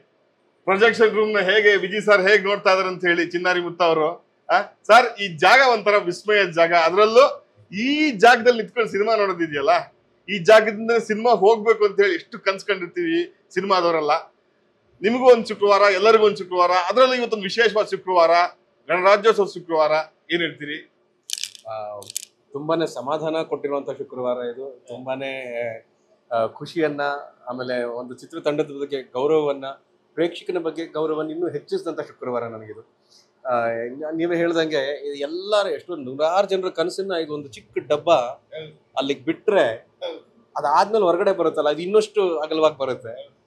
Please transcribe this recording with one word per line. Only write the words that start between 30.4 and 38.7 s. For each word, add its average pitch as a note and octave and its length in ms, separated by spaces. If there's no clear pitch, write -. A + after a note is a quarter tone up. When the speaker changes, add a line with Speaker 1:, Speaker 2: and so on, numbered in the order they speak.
Speaker 2:
ಬಗ್ಗೆ D#3+ 280
ಗೌರವವನ್ನ D#3 440
ಇನ್ನೂ E3+ 180
ಹೆಚ್ಚಿಸಿದಂತ D3+ 520
ಶುಕ್ರವಾರ B2 440
ನನಗಿದು. A2 580
ಆ, A#2+ 200
ನೀವೇ E3+ 240
ಹೇಳ್ದಂಗೆ D#3 720
ಇದು C#3+ 80
ಎಲ್ಲಾರು, F#3 540
ಎಷ್ಟೋ D#3 280
ನೂರಾರು D#3 520
ಜನರ F#3 200
ಕನಸನ್ನ F3+ 440
ಇದು D#3+ 220
ಒಂದು C#3+ 140
ಚಿಕ್ಕ - 300
ಡಬ್ಬ D3 320